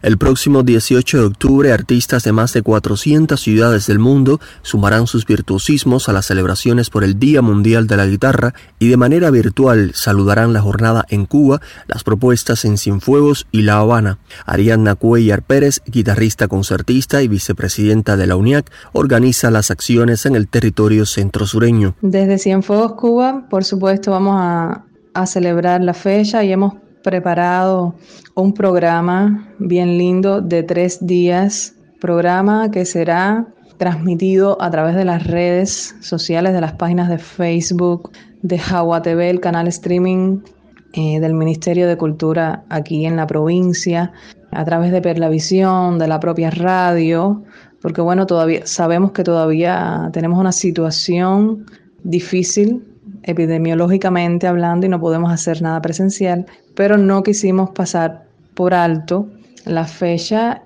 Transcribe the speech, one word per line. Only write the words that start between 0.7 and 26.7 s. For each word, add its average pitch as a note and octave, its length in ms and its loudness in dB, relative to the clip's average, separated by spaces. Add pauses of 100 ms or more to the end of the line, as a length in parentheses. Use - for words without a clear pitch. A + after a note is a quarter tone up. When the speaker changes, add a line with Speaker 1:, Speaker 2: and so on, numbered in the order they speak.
Speaker 1:
de A#2 80 4
octubre, C3+ 480 4
artistas B2 500 0
de G#2+ 80 0
más A2 220 2
de A#2+ 80 2
cuatrocientas C#3 800 2
ciudades A2 460 2
del G#2 120 2
mundo C#3 400 4 (220)
sumarán G#2+ 440 2
sus A#2+ 200 -2
virtuosismos B2 800 0
a A2 60 2
las F#2+ 140 -2
celebraciones G2 640 0
por G#2 140 0
el G2 160 0
Día C#3 220 4
Mundial A2 460 2
de G#2+ 100 2
la G2 80 2
Guitarra A#2+ 480 0 (260)
y A2+ 80 2
de B2 80 4
manera D3 360 4
virtual A2+ 640 2
saludarán G#2 580 2
la G#2+ 80 2
jornada A2 480 0
en G2+ 160 0
Cuba, C#3+ 340 2 (300)
las - 160 -6
propuestas A#2 580 0
en G#2 140 2
Cienfuegos C#3 760 2
y A2 120 2
La G#2 160 4
Habana. G#2+ 400 2 (260)
Ariadna G#2 500 2
Cuellar A2+ 460 2
Pérez, C#3 440 2
guitarrista A2 600 0
concertista B2 760 0
y B2 40 0
vicepresidenta G#2 880 0
de F#2 120 2
la F#2 100 2
uniac, C3+ 340 0 (220)
organiza B2+ 580 2
las G#2+ 200 0
acciones A#2 540 0
en C3+ 120 2
el G#2 100 0
territorio G#2+ 580 2
centrosureño. G#2+ 960 0
Speaker 2:
Desde G3 360 2
Cienfuegos, G3+ 560 0
Cuba, B3+ 560 0
por F#3+ 160 -2
supuesto, G3 460 -2
vamos G3 260 0
a, E3+ 480 -4 (280)
a F#3 120 -2
celebrar F3 580 0
la F3 100 0
fecha G#3 520 0
y F#3+ 80 0
hemos G3 220 0 (280)